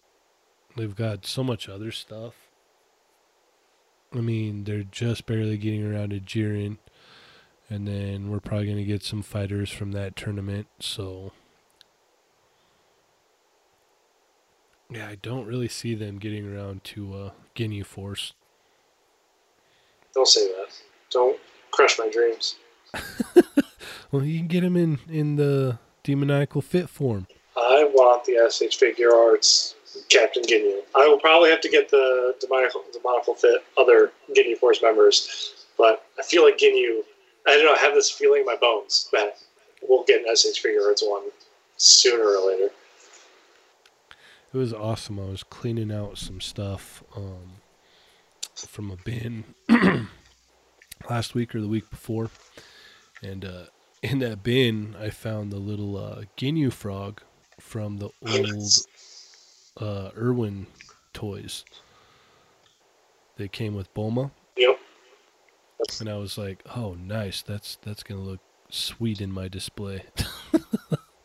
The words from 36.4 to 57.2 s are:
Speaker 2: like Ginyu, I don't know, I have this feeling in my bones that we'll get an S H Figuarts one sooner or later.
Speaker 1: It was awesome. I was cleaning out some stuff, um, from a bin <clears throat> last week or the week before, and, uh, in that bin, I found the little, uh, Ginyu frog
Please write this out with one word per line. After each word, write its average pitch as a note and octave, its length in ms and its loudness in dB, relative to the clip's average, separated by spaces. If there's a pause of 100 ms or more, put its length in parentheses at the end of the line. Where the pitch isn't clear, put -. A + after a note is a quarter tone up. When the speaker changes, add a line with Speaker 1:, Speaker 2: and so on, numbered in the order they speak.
Speaker 2:
like C#3 140 8
Ginyu, A#2 460 2 (440)
I - 60 6
don't D3 100 6
know, D3+ 100 6
I B2 40 4
have C#3+ 160 2
this C#3+ 180 4
feeling C#3+ 300 4
in C3 40 -2
my - 120 -2
bones A2+ 560 0
that G#2 240 0 (440)
we'll B2+ 220 4
get B2 200 4
an A2+ 40 -6
S A2 180 2
H G#2+ 160 -4
Figuarts G#2 480 0
one G2+ 200 -6 (480)
sooner - 480 6
or G2 200 4
later. F#2+ 240 0 (1800)
Speaker 1:
It C3+ 40 -6
was B2 160 -2
awesome. G#2+ 480 -8
I G2 80 -8
was F#2+ 140 -10
cleaning A2+ 460 -8
out G#2 280 -8
some F#2+ 240 -12
stuff, - 600 -10 (140)
um, F#2+ 460 -16 (920)
from - 360 -14
a F#2 60 -14
bin A#2 480 -10 (240)
<clears throat> F#3 400 2 (1000)
last A#2 240 -6
week A#2+ 220 -6
or A2+ 60 -6
the G#2 80 -6
week G#2+ 200 -6
before, A2+ 400 -8 (920)
and, G2 220 -12
uh, F2+ 180 -16 (400)
in B2+ 140 -4
that A2+ 240 -6
bin, A2+ 580 -2
I A2 120 -8
found G#2+ 420 -10
the G2+ 60 -10
little, G2+ 360 -8
uh, G#2 280 -12 (120)
Ginyu C#3 380 -2
frog G2 480 -12 (380)